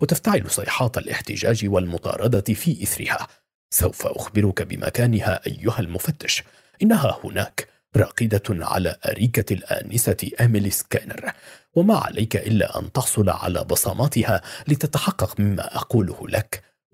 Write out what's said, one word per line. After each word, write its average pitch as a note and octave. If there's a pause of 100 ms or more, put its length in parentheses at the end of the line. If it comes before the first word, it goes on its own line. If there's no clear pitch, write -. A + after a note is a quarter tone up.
وتفتعل E3
صيحات -
الاحتجاج -
والمطاردة G2
في C#3+
إثرها. - (460)
سوف -
أخبرك -
بمكانها G#2+
أيها G2+
المفتش، F2+ (400)
إنها G3
هناك G2+ (280)
راقدة G#2
على F2 (100)
أريكة A2
الآنسة - (240)
إيميلي G#2
سكينر، - (420)
وما F#3+
عليك -
إلا G#2+
أن E2+
تحصل G#2+
على F2
بصماتها - (260)
لتتحقق -
مما G2+
أقوله -
لك، - (320)